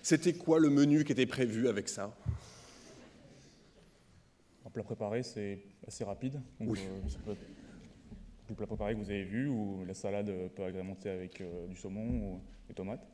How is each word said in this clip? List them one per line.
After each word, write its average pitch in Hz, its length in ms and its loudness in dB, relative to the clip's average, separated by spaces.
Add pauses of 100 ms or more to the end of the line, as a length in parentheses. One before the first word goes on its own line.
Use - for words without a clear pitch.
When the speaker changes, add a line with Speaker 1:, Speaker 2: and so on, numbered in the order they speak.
Speaker 1:
c'était 160 300 4
quoi 160 280 6
le 156 100 10
menu 143 340 8
qui 147 80 0
était 127 140 6
prévu 123 420 2
avec 104 220 0
ça ? 104 260 -8 (2500)
Speaker 2:
Un 110 40 -12
plat 110 140 -4
préparé, 110 400 -2
c'est 101 360 -6 (260)
assez - 200 -6
rapide. 131 360 -4 (200)
Donc, 110 80 -2
Speaker 1:
Oui. 101 140 0
Speaker 2:
euh, 95 260 -6
ça - 160 -6
peut 107 60 -6
être - 140 -8 (1000)
du 110 80 -8
plat 104 100 -6
préparé 104 280 -2
que 107 60 -2
vous 101 100 -6
avez 101 160 -2
vu, 120 240 -2
ou 98 360 -2
la 95 80 -6
salade 101 380 -2 (240)
peut 98 80 -6
agrémenter 92 460 -6
avec, 92 320 -8
euh, 87 260 -8
du 90 80 -10
saumon 104 600 -4
ou 92 60 -10 (280)
des - 40 -14
tomates. 98 400 -6